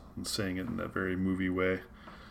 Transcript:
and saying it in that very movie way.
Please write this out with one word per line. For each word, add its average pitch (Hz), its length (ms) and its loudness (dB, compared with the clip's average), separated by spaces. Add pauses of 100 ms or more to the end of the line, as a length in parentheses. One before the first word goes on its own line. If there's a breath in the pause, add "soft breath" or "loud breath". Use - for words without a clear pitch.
(140)
and - 120 -6
saying 95 320 0
it 95 80 -2
in 90 100 -2
that 87 160 -2
very 92 240 2
movie 95 320 4
way. 92 320 4 (500 soft breath)